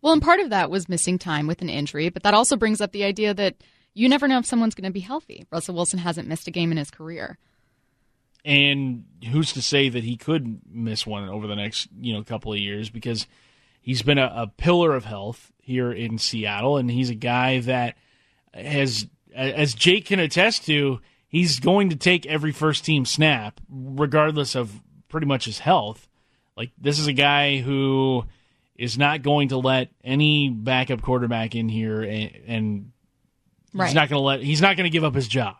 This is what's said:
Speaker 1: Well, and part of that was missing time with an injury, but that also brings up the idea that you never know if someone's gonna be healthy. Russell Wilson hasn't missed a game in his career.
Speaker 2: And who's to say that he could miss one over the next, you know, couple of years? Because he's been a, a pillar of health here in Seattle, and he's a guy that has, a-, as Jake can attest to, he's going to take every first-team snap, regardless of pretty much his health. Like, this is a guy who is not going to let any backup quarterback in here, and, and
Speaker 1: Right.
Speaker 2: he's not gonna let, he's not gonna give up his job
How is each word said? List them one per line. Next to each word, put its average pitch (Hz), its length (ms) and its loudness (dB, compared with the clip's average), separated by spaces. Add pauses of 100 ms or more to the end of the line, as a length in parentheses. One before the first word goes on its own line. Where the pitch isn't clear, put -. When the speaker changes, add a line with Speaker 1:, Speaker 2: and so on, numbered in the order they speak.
Speaker 1:
Well, 302 120 4
and 302 80 4
part 349 180 6
of 349 100 0
that 190 220 2
was 185 180 -4
missing 180 300 0
time 151 280 -2
with 165 140 -4
an 170 80 -6
injury, 147 400 -2
but - 140 -10
that 208 100 4
also 226 240 4
brings 214 240 0
up 208 120 -4
the 202 100 -2
idea 202 320 0
that 196 220 -2 (360)
you 233 160 4
never 285 180 4
know 262 120 4
if 240 60 -2
someone's 226 300 0
gonna 190 160 -8
be 190 100 -6
healthy. 254 500 -10
Russell 170 240 -6
Wilson 175 240 -2
hasn't 170 280 -4
missed 160 200 -8
a 170 40 -10
game 170 200 -2
in 160 60 0
his 147 120 -6
career. - 480 -14 (1080)
Speaker 2:
And 139 600 2 (240)
who's 147 240 0
to - 80 -6
say 139 260 2
that 120 160 -4
he 117 140 -4
could 139 420 -4 (100)
miss 113 380 -6
one 101 220 -8
over 107 180 -8
the 104 80 -6
next, 104 320 -6 (140)
you 120 100 -6
know, 107 120 -6
couple 110 280 -8
of 104 80 -4
years? 104 300 -6
Because 113 360 -6 (560)
he's 127 200 -4
been 143 160 2
a, 131 180 2
a 117 120 -4
pillar 170 480 4
of 117 100 -4
health 107 560 -12
here 127 320 -2
in 113 240 -4
Seattle, 107 580 -2
and 123 160 0
he's 127 180 0
a 117 60 -4
guy 123 440 0
that 120 360 -2 (580)
has, 131 540 -2 (260)
a-, - 40 -14 (200)
as 147 160 0
Jake 180 340 4
can 196 120 2
attest 175 460 2
to, 139 340 0 (300)
he's 156 320 2
going 190 300 4
to 156 40 -2
take 180 300 2
every 151 260 -2
first-team 151 540 0
snap, 135 640 0
regardless 143 840 0
of 110 260 -6 (260)
pretty 160 180 -4
much 139 200 0
his 110 140 -8
health. 120 500 0 (480)
Like, 117 200 -8
this 147 220 0
is 151 80 0
a 147 60 0
guy 143 460 4
who 135 680 0 (500)
is 117 220 -6
not 147 240 2
going 143 280 2
to 135 80 -2
let 127 320 0 (140)
any 147 460 2
backup 123 520 -2
quarterback 117 540 -2
in 113 140 -2
here, 110 320 -2
and, 107 300 -6 (140)
and 107 460 -4 (840)
Speaker 1:
Right. 190 140 -2
Speaker 2:
he's 135 80 0
not 151 140 4
gonna 143 120 0
let, 135 220 0
he's 147 180 2
not 196 140 6
gonna 175 140 0
give 160 140 2
up 143 120 0
his 131 120 0
job 110 320 -2